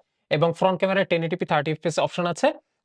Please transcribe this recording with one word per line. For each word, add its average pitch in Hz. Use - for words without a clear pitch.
এবং 165
ফ্রন্ট 185
ক্যামেরায় 190
টেন 170
eighty 170
p -
থার্টি 151
এফপিএস 160
অপশন 175
আছে। -